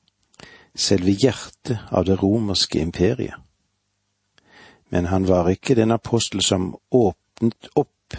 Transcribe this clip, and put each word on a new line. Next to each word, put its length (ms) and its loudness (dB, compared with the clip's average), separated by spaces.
selve 360 0
hjertet 680 -2
av 140 2
det 180 2
romerske 560 0
imperiet. 560 -2
Men 160 -2
han 220 0
var 220 4
ikke 260 0
den 160 2
apostel 520 -2
som 320 -2
åpnet 840 0
opp 440 -4